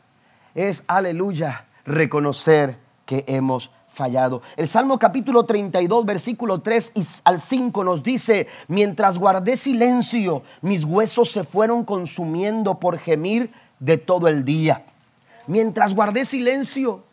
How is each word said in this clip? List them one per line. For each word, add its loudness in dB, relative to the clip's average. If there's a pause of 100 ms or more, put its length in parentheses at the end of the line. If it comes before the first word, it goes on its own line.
(540)
es, -2
aleluya, -2 (200)
reconocer 2 (260)
que -4
hemos -2 (180)
fallado. -2 (140)
El -2
Salmo 2
capítulo 2
treinta -2
y 2
dos, 2
versículo -4
tres -2
y -4
s-, -6
al 4
cinco -2
nos 0
dice, 0 (220)
"Mientras 2
guardé 2
silencio, 0 (180)
mis -2
huesos 0
se -4
fueron 0
consumiendo -4
por -2
gemir -2 (300)
de 2
todo 2
el 0
día". 0 (640)
Mientras 0
guardé 2
silencio. -2 (100)